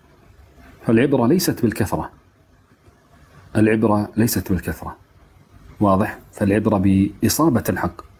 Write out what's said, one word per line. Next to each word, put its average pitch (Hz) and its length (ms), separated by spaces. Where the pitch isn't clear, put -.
فالعبرة 123 420
ليست 156 340
بالكثرة، 101 480
العبرة 107 600
ليست - 340
بالكثرة، - 440
واضح؟ 95 400
فالعبرة 104 460
بإصابة 101 920
الحق، 92 320